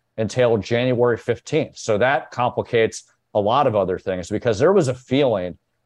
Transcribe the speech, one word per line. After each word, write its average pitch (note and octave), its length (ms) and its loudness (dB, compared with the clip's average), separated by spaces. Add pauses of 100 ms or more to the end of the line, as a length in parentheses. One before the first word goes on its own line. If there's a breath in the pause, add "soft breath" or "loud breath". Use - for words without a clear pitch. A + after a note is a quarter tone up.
(160)
until A#2 400 0
January A#2+ 640 0
fifteenth. - 580 -4
So G#2+ 220 -2
that - 320 0
complicates A2+ 760 -2 (300 soft breath)
a G#2+ 60 2
lot B2 260 2
of A#2 80 0
other F#2 240 0
things F#2 320 -6
because G#2 280 -2
there D#3+ 140 4
was F3 160 2
a B2 60 -4
feeling A2 640 -2 (280)